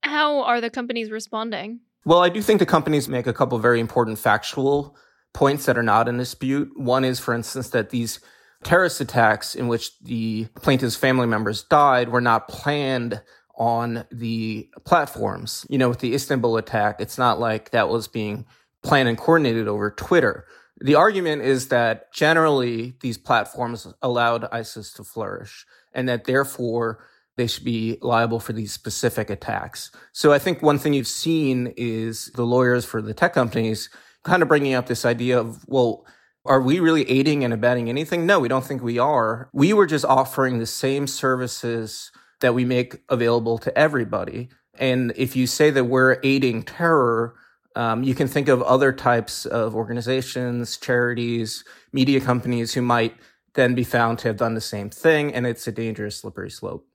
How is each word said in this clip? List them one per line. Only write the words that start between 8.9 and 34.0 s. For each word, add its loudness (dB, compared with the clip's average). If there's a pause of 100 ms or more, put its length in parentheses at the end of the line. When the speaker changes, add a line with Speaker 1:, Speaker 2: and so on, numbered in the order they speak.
Speaker 2:
attacks 0
in -4
which -4
the -6
plaintiff's 0
family 2
members -2
died 4
were 0
not 2
planned -4 (360)
on -2
the -6 (160)
platforms. -2
You 0
know, 4
with -4
the -2
Istanbul 0
attack, -2
it's -8
not 2
like -4
that 2
was -2
being -6 (360)
planned 2
and -2
coordinated 2
over -2
Twitter. 0 (340)
The 4
argument 2
is 0
that 0
generally 2
these -4
platforms -2 (160)
allowed 0
isis -10
to -20
flourish -12 (280)
and -4
that -2
therefore -2 (320)
they -2
should -8
be -2
liable 0
for -8
these -8
specific -4
attacks. -8 (220)
So 4
I 6
think -2
one 4
thing 0
you've 0
seen -2
is -6
the -2
lawyers 2
for -6
the -8
tech 0
companies -2 (340)